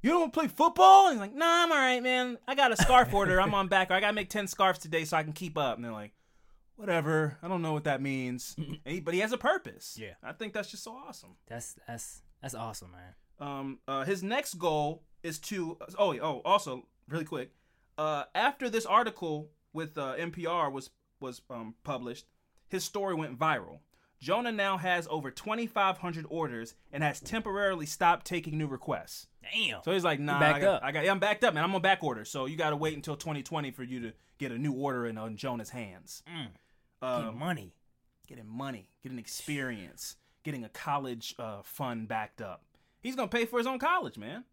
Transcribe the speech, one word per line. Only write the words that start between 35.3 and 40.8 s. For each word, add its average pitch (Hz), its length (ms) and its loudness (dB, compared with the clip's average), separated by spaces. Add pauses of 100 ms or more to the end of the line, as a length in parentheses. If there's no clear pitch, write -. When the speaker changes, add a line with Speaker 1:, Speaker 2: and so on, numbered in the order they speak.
Speaker 1:
Jonah's 120 360 -6
hands." 98 520 -14 (100)
Speaker 2:
Mm. 151 140 -10 (580)
Speaker 1:
Um, 123 200 -2
Speaker 2:
Get 113 100 -8
money. 135 400 -6 (520)
Speaker 1:
Getting 117 200 -20
money, 117 420 -10 (120)
getting 131 180 -12
experience, 120 960 -8 (280)
getting 139 200 -8
a 107 60 -12
college, 135 680 -6